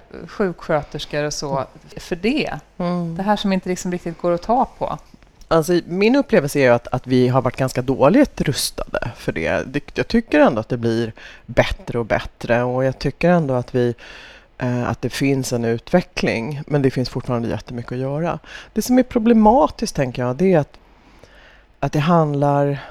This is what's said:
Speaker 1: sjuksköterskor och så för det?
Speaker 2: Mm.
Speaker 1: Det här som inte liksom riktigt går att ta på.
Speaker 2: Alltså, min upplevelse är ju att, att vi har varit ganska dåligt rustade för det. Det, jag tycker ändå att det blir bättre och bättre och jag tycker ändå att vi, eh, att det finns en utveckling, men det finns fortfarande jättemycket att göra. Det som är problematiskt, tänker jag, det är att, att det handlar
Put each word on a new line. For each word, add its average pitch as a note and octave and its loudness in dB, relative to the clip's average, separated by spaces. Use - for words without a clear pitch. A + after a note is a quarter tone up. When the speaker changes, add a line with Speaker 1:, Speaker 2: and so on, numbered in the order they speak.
Speaker 1:
sjuksköterskor D#3 -4
och D3 -4
så C3+ -4
för - -8
det? G#3 -2
Speaker 2:
Mm. F3 -4
Speaker 1:
Det F#3+ -4
här G#3 2
som G3+ 0
inte F#3 -2
liksom F#3 -4
riktigt E3+ -8
går F3 2
att E3+ 0
ta A#3+ 0
på. - -6
Speaker 2:
Alltså, E3 2
min G3+ 2
upplevelse F3+ 2
är C#3 4
ju B2+ 6
att, A#2+ 4
att - -4
vi B2+ 4
har B2+ 2
varit B2 -2
ganska C3 -2
dåligt C#3 2
rustade - -4
för - -8
det. D#2+ -2
Det, C3+ -6
jag - -4
tycker A#3+ 2
ändå F3 4
att A2+ -4
det B2+ -2
blir A2+ -2
bättre - -2
och A#2 -4
bättre - -2
och B2+ -2
jag C3 -2
tycker D3+ 0
ändå D#3+ 2
att B2 -4
vi, A#2+ 2
eh, B2 -2
att - -4
det B2+ -2
finns C3+ -2
en A#2 -2
utveckling, A#2 -2
men C#3+ 0
det C3 2
finns B2+ -2
fortfarande A#2 -4
jättemycket A#2+ -8
att B2+ -6
göra. C#3+ -4
Det A3 -2
som B3+ 2
är B3+ 6
problematiskt, A3+ 2
tänker B2+ -2
jag, B2 -2
det F#3+ 4
är D#3+ 6
att, - -2
att C#3 -4
det D3+ 0
handlar C#3+ 2